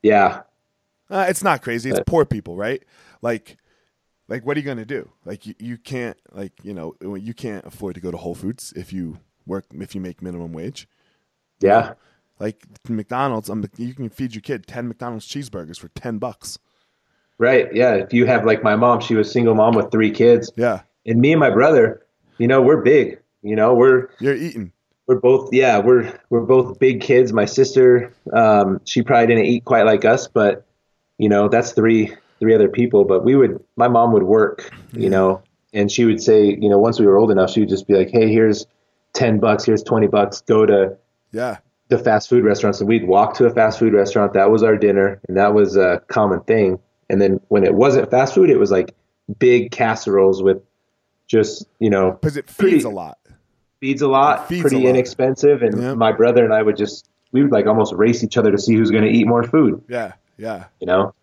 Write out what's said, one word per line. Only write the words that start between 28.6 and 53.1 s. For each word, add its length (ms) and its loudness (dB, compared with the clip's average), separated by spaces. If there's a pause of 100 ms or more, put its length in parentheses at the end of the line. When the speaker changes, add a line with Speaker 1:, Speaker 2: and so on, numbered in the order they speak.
Speaker 1:
she 160 -4
probably 260 2
didn't 180 2
eat 200 -2
quite 180 2
like 220 2
us, 240 0
but, 360 -2 (520)
you 100 0
know, 220 2
that's 240 -2
three, 420 0 (240)
three 160 2
other 140 4
people. 340 2
But 220 0
we 100 2
would, 260 2 (140)
my 140 0
mom 240 2
would 100 2
work, 480 0 (220)
you 100 -6
Speaker 2:
Yeah. 60 0
Speaker 1:
know, 320 0 (320)
and 180 -2
she 140 0
would 180 0
say, 220 4
you 240 0
know, 100 4
once 200 2
we 60 4
were 120 6
old 140 4
enough, 200 2
she 80 -2
would 100 0
just 180 -4
be 80 2
like, 140 2
"Hey, 220 2
here's 360 2 (440)
ten 280 -2
bucks, 260 0
here's 180 0
twenty 240 0
bucks, 340 -2
go 240 2
to 300 2 (380)
Speaker 2:
Yeah. 240 -8 (320)
Speaker 1:
the 80 0
fast 320 -2
food 160 2
restaurants." 340 -2
And 80 -4
we'd 200 0
walk 280 2
to 100 2
a 40 4
fast 300 0
food 140 2
restaurant. 400 0
That 180 2
was 120 2
our 140 2
dinner. 500 0
And 100 -8
that 160 2
was 220 2
a 320 2
common 340 -2
thing. 380 0 (300)
And 120 0
then 180 2 (100)
when 160 2
it 100 2
wasn't 340 2
fast 240 0
food, 160 4
it 80 4
was, 140 0
like, 240 -2 (440)
big 320 2
casseroles 680 0
with 160 2 (720)
just, 400 -2 (120)
you 100 0
know, 320 0
Speaker 2:
'Cause 160 -4
it 100 -12
Speaker 1:
pretty 280 0
Speaker 2:
feeds 100 2
a 40 -6
lot. 280 -12 (640)